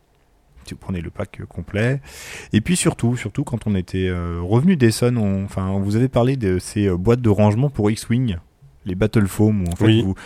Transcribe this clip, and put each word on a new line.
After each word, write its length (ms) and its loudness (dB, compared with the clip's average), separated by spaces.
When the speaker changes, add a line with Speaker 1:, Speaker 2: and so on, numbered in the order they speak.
Speaker 1:
Si 100 -14
vous 40 -20
prenez 220 -8
le 80 -10
pack, 320 -12
euh, 40 -12
complet. 540 -4
Et 80 4
puis 160 -2
surtout, 400 -2
surtout 260 -6
quand 240 -6
on 80 0
était, 320 -2
euh, 340 -4
revenu 360 2
d'Essonne, 400 2
on, 260 0
enfin, 240 -4
on 140 -2
vous 160 -2
avait 100 2
parlé 300 0
de 200 0
ces, 300 -2
euh, 80 2
boîtes 240 2
de 100 2
rangement 400 4
pour 220 0
X-Wing, 460 -2
les 100 -4
Battle 320 2
Foam, 400 2
où 40 -2
en 40 -2
fait 100 0
Speaker 2:
Oui. 180 6
Speaker 1:
vous 120 -2